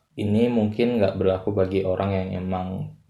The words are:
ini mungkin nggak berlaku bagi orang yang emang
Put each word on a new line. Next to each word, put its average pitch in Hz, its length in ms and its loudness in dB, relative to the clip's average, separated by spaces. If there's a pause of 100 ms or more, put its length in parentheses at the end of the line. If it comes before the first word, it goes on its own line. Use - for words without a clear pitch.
(200)
ini 107 320 2
mungkin 120 480 2
nggak 98 160 2
berlaku 95 400 0
bagi 95 320 0
orang 95 280 0
yang 95 140 -2 (140)
emang 92 520 -6 (140)